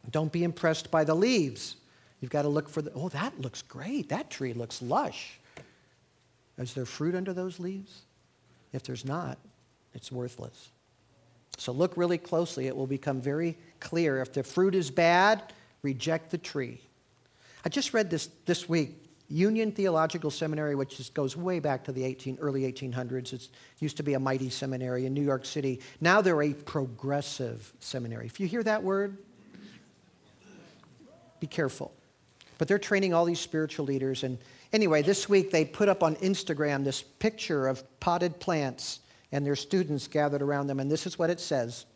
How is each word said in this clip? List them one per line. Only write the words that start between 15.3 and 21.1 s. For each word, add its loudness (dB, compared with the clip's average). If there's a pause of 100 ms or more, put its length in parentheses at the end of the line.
reject -2
the -2
tree. -6 (840)
I 0
just -2
read 2
this, -2 (160)
this 0
week, 0 (260)
Union 2
Theological 2
Seminary, -2
which -4
is, -12
goes -2